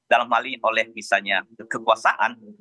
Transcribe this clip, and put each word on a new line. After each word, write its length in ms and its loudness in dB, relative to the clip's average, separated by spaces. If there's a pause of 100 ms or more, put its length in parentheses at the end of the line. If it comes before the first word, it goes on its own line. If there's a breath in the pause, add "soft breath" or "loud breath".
dalam 240 4
hal 100 2
ini 220 -10
oleh 260 0
misalnya 540 -2 (100)
kekuasaan, 800 0 (260)